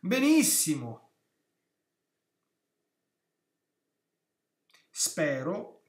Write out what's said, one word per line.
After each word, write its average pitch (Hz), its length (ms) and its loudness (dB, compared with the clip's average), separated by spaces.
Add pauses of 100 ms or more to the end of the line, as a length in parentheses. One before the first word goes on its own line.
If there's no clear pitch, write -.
Benissimo! 196 1120 0 (3750)
Spero 156 1000 -4